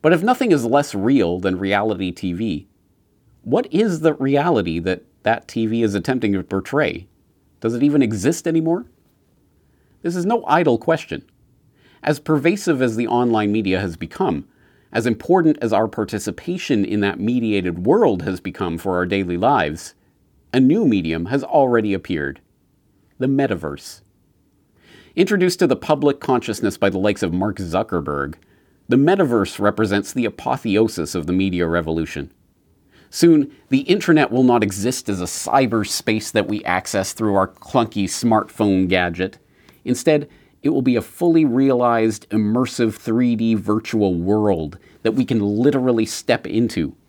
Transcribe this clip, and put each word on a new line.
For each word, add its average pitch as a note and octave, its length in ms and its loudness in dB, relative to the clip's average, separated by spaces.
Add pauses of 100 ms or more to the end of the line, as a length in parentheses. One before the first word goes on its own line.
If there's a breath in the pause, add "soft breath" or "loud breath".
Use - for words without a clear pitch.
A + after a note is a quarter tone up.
But D#3+ 120 4
if E3+ 100 0
nothing A#3+ 300 2
is C3+ 100 2
less C3+ 320 0
real F#2+ 460 2
than F#2 180 -2
reality G2 540 -2
T F#2 180 -6
V, F2+ 380 -6 (720)
what F3 320 -2
is F#3 260 0
the D#3 140 2
reality C3+ 640 0
that F2+ 240 -4 (200)
that A2 260 0
T A2 180 -2
V A#2 160 0
is G2+ 120 0
attempting A#2 360 -2
to F#2+ 120 0
portray? F#2+ 680 -2 (500)
Does A#2 160 -2
it A#2+ 80 0
even C#3+ 180 4
exist A2+ 460 -2
anymore? E3 380 0 (1160)
This E3+ 160 -4
is F3 80 -2
no A#3 200 0
idle C#3+ 320 4
question. - 460 -4 (800 soft breath)
As D3+ 160 0
pervasive D#3 600 0
as A#2 160 0
the A#2 100 -2
online A2+ 460 0
media F#2+ 260 0
has F2+ 160 -4
become, E2 500 -4 (460 soft breath)
as A#2 140 -2
important D#3+ 560 2
as A2+ 100 -2
our A2 160 2
participation G#2+ 960 -4
in G#2 160 -2
that G2+ 220 -2
mediated G2+ 640 -2
world C3 380 2
has F#2 180 -6
become E2+ 360 -6
for F2+ 200 -4
our F2+ 80 0
daily F2+ 320 -2
lives, F2+ 580 -2 (560)
a C3 80 2
new E3 260 4
medium F2 420 0
has C3+ 140 -2
already A#2+ 520 2
appeared. D2 480 -6 (760)
The B2+ 100 -2
metaverse. F2+ 720 -2 (1120 soft breath)
Introduced F3+ 440 2
to F3 80 4
the B2 100 2
public C#3+ 420 0
consciousness A#2 580 -2
by G2+ 120 2
the F#2 100 -2
likes G#2 240 0
of F2 80 -2
Mark F#2+ 280 -2
Zuckerberg, D#2 720 -4 (560 soft breath)
the B2+ 80 4
metaverse C#3 600 2
represents G#2 540 -2
the B2 140 -2
apotheosis G#2+ 880 -2
of D#2+ 120 -4
the F2+ 60 -2
media F#2 320 0
revolution. D#2+ 640 -4 (800 soft breath)
Soon, D#3 400 4 (200 loud breath)
the C3+ 140 2
internet D#3+ 500 2
will C3 100 2
not A#2+ 200 4
exist G2+ 440 -4
as G2 140 -4
a - 20 -4
cyberspace A2 1120 -2
that G#2 160 0
we G#2 160 -4
access F#2+ 480 -4
through G#2+ 220 0
our F#2+ 120 2
clunky A2+ 560 -4
smartphone G2+ 840 0
gadget. F2+ 480 -2 (480 soft breath)
Instead, D3 440 0 (320 soft breath)
it C#3+ 80 0
will C#3 120 0
be B2 140 2
a A2 60 0
fully E3 420 2
realized, A#2+ 840 2
immersive A2 680 0
three A#2+ 400 0
D A2+ 180 0
virtual G#2 640 0
world F#2 640 0 (220 soft breath)
that A2 100 0
we A#2+ 140 0
can A#2 160 0
literally A#2+ 640 0
step - 420 -4
into. G#2 480 -2 (140)